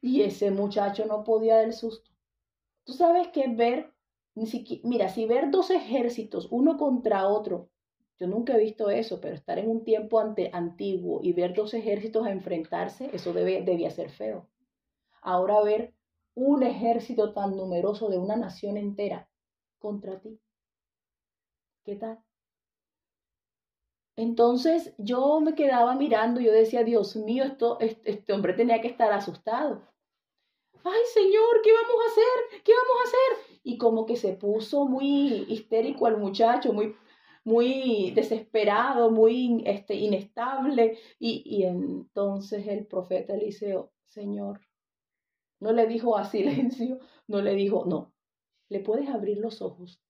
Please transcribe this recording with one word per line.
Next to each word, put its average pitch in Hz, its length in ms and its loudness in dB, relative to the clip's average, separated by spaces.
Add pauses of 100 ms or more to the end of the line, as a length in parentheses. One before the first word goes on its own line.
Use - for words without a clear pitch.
Y 254 200 2
ese 202 280 0
muchacho 202 560 -2
no 214 180 -4
podía 220 340 4
del 226 140 2
susto. - 380 -10 (760)
¿Tú 262 80 -16
sabes 349 360 4
qué 277 160 -2
es 233 120 -2
ver? 240 360 0 (420)
Ni 220 120 -6
siqui-, - 380 -10
mira, 233 240 0
si 220 180 -4
ver 269 240 2
dos 370 200 2
ejércitos, 240 800 -2
uno 277 260 2
contra 220 520 0
otro, 202 420 -2 (480)
yo 180 80 -6
nunca 233 280 -2
he 226 40 6
visto 214 320 0
eso, 220 300 -4
pero - 140 -10
estar - 240 -8
en 214 120 -2
un 226 140 -4
tiempo 214 360 2
ante-, 214 320 -4
antiguo 180 720 -4
y 180 100 0
ver 180 220 0
dos 214 200 -2
ejércitos 220 520 -2
a 196 60 -4
enfrentarse, 180 840 -6
eso 175 180 -6
debe, 185 300 0
debía 180 280 -2
ser - 200 -10
feo. 107 380 -10 (760)
Ahora 190 400 2
ver 214 320 0 (400)
un 262 280 2
ejército 233 680 0
tan 196 240 -4
numeroso 190 540 -4
de 185 80 -2
una 196 180 -4
nación 208 400 -8
entera 202 520 -8 (500)
contra 196 420 -10
ti. 220 180 -20 (1500)
¿Qué 202 120 -10
tal? 226 260 -12 (1900)
Entonces 240 840 2
yo 254 420 2
me 311 140 0
quedaba 254 400 4
mirando 240 460 0
y 240 40 -2
yo 220 80 6
decía, 226 320 6
"Dios 220 320 0
mío, 226 280 -2
esto, 233 360 -2
este, 220 300 -4
este 202 240 -4
hombre 196 200 0
tenía 233 260 2
que 233 80 -6
estar 226 240 0
asustado". 220 680 -4 (1000)
"Ay, 381 160 0 (140)
Señor, 440 500 6
¿qué 427 80 8
vamos 453 320 4
a 440 80 0
hacer? 466 500 2
¿Qué 427 100 6
vamos 494 280 4
a 494 80 0
hacer?". 508 560 0
Y 240 140 -6
como 226 280 2
que 240 100 -2
se 190 180 -2
puso 220 520 -2
muy 269 600 0
histérico 226 600 -2
el 220 100 2
muchacho, 226 540 2
muy, 214 220 -2 (500)
muy 233 680 2
desesperado, 226 1000 2
muy, 226 560 4
este, 202 300 -4
inestable. 233 1000 0 (200)
Y, 226 260 -4
y 202 200 -2
entonces 196 1040 -6
el 208 180 -6
profeta 185 480 -6
Eliseo, 202 580 -6 (120)
"Señor", 202 560 -10 (1000)
no 220 120 0
le 233 140 4
dijo 233 300 0
a 196 80 -2
silencio, 240 720 -2 (280)
no 202 160 -2
le 202 120 0
dijo, 196 320 0
no, 170 260 -4 (560)
"Le 196 120 -6
puedes 226 280 -2
abrir 208 300 -4
los 220 240 -8
ojos 180 480 -12